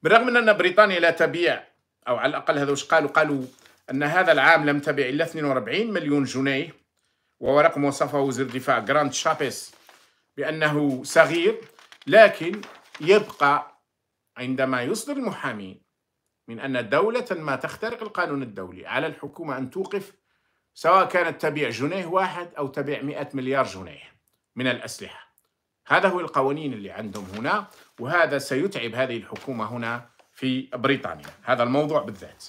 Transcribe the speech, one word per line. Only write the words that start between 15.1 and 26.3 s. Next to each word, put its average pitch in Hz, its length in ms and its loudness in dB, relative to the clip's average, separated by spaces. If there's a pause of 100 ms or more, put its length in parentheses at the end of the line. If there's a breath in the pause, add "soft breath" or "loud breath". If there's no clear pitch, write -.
المحامي 120 680 -8 (680)
من 113 120 -12
أن 131 280 -4
دولة 208 420 0
ما 156 260 -4
تخترق 220 460 -8
القانون 165 400 -4
الدولي، 92 440 -14
على 127 200 -4
الحكومة 143 520 -10
أن 127 120 -8
توقف، 190 420 -6 (640)
سواء 180 340 4
كانت 170 340 0
تبيع 147 280 0
جنيه 160 360 -4
واحد 175 480 -2
أو 143 120 -6
تبيع 135 360 -6
مائة 143 320 -8
مليار 131 300 0
جنيه 92 480 -14 (440)
من 131 100 -2
الأسلحة. - 640 -6 (580)
هذا 185 220 4
هو 180 120 0
القوانين 143 520 -2